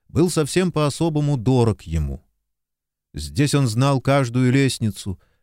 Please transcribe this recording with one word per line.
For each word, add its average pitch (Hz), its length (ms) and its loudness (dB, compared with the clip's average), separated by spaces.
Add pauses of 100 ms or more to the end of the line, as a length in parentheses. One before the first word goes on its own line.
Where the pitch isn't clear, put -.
был 170 220 2
совсем 170 420 0
по-особому 147 640 0
дорог 117 460 2
ему. 76 420 -4 (880)
Здесь 80 400 -2
он 139 120 2
знал 127 340 0
каждую 127 520 0
лестницу, 117 680 -2 (220)